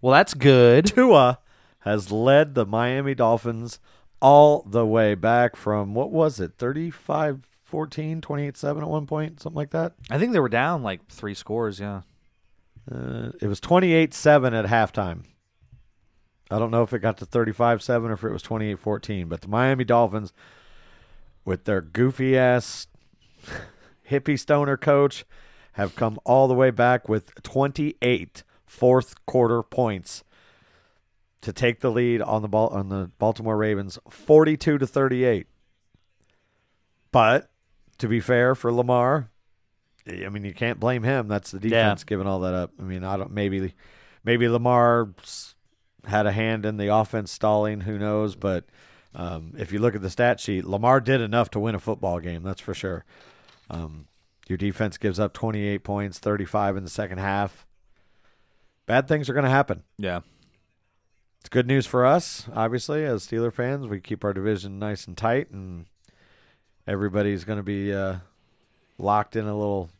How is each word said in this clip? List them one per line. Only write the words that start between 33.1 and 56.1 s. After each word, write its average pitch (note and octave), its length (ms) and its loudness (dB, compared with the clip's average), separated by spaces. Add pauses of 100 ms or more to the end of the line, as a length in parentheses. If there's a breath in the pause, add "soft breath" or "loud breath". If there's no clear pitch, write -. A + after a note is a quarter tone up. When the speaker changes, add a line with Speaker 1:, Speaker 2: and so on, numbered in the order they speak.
Speaker 2:
Baltimore A2 400 -2
Ravens, G2+ 400 -4 (100)
forty-two D#3 720 4
to C3+ 80 -2
thirty-eight. B2+ 600 0 (1600)
But A#2+ 380 4 (480)
to A#2 100 -4
be A2+ 120 0
fair B2 340 2
for A#2+ 180 -2
Lamar, B2 580 0 (800)
I F#2 220 -10
mean, G2+ 160 -10
you G2 80 -10
can't A#2+ 260 -4
blame B2 220 -2
him. B2 260 -2
That's G#2 240 -4
the F#2+ 60 -12 (100)
Speaker 1:
Yeah. A2+ 160 4
Speaker 2:
defense G#2 200 0
giving G2 240 -4
all F#2+ 140 -2
that F#2 120 -2
up. F2+ 260 -4
I F2+ 40 -14
mean, F#2 200 -8
I G2 140 -4
don't, F#2+ 140 -8
maybe, G2 420 -4 (500 soft breath)
maybe A#2 260 2
Lamar A#2+ 600 2 (140)
s-, - 300 -16 (540)
had G#2 180 2
a G#2 60 0
hand A2 340 -4
in A2 120 -4
the G2+ 160 0
offense A2 380 -2
stalling, G#2+ 500 0
who G#2 160 -8
knows? G#2+ 380 -4
But, F#2+ 300 -4 (480 soft breath)
um, E2 440 -12
if F#2+ 140 -10
you G2+ 80 -4
look A2 160 0
at G#2 60 -6
the F#2+ 80 -6
stat A#2+ 300 0
sheet, F#2 260 -6
Lamar A#2 360 2
did B2+ 200 -2
enough A2+ 300 -2
to G#2+ 80 -6
win A2 160 -4
a F#2+ 40 -6
football F#2 400 -4
game, E2+ 240 -10
that's F#2+ 180 -10
for - 120 -10
sure. F2+ 320 -8 (640 soft breath)
Um, D#2 380 -12 (400)
your F#2 100 -6
defense G2 400 -4
gives G2 220 -4
up G#2 140 -2
twenty-eight G#2 500 -6
points, G2+ 360 -8